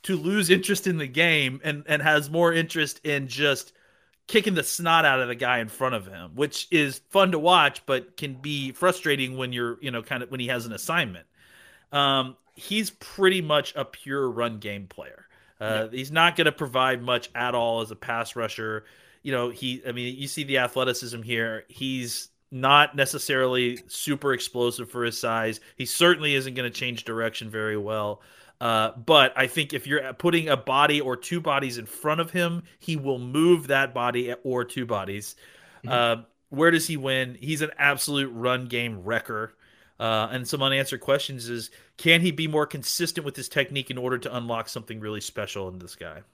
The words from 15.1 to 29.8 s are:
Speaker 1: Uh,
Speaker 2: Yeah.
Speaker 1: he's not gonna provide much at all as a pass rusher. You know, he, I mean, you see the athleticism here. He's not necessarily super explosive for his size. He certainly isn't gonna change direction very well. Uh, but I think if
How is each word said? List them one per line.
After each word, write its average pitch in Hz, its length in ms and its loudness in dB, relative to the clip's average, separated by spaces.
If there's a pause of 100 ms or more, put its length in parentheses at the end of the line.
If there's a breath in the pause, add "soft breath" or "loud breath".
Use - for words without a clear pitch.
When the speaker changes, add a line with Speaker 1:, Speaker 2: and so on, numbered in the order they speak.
Speaker 1:
Uh, 110 320 -2
Speaker 2:
Yeah. 120 80 -10
Speaker 1:
he's 135 140 -8
not 165 240 4
gonna 156 160 4
provide 131 500 0
much 120 320 -2
at 123 200 -2
all 117 260 2
as 110 100 -6
a 107 60 -12
pass 117 400 -6
rusher. 110 480 -6 (380 soft breath)
You 143 100 -6
know, 123 160 0
he, 127 380 -6
I 123 60 -6
mean, 123 260 -6
you 139 100 -8
see 147 160 -8
the 139 140 0
athleticism 123 640 -2
here. 113 460 -4
He's 131 600 -8 (240)
not 139 420 6
necessarily 131 840 0 (100)
super 139 440 -2
explosive 120 580 -2
for 123 140 -4
his 117 140 -2
size. 113 420 -2 (160 loud breath)
He 131 80 -6
certainly 151 500 4
isn't 131 200 -2
gonna 123 160 -4
change 123 340 -6
direction 113 460 -4
very 107 260 -4
well. 104 440 -4 (400 loud breath)
Uh, 113 320 2
but 131 440 6
I 131 100 2
think 143 260 -4
if 139 140 -6